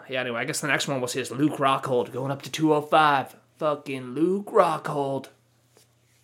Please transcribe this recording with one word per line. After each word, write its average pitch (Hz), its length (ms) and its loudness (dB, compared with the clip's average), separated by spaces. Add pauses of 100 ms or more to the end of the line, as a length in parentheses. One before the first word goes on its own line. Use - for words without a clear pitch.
yeah, 131 120 -6
anyway, 120 200 -4
I 123 40 -4
guess 143 160 -6
the 151 80 -6
next 143 180 0
one 139 140 -2
we'll 123 80 -4
see 139 120 -4
is 120 100 -6
Luke 143 280 0
Rockhold 135 540 0
going 135 180 -4
up 139 120 -6
to - 80 -14
two 156 220 2
oh 147 80 4
five. 147 560 4 (220)
Fucking 139 560 -4
Luke 185 320 0
Rockhold. 151 800 0 (960)